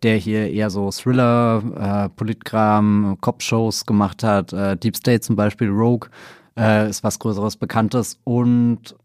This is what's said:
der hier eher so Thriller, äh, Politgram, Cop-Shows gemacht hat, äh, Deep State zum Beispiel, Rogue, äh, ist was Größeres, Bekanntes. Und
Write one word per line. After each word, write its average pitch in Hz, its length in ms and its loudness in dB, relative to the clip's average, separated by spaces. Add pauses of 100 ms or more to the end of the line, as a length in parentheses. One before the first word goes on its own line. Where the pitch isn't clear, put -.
der 113 140 4
hier 107 340 -2
eher 107 180 -2
so 98 220 -4
Thriller, 117 1160 0
äh, - 20 -4
Politgram, 104 1120 0
Cop-Shows - 640 -2
gemacht 104 380 0
hat, 101 280 0
äh, 98 240 -2
Deep 101 200 -4
State 120 240 2
zum 113 160 -2
Beispiel, 104 320 0
Rogue, 113 400 0 (500)
äh, 107 320 2
ist - 140 -6
was 107 160 -4
Größeres, 104 360 -2
Bekanntes. 113 680 -2
Und 120 800 0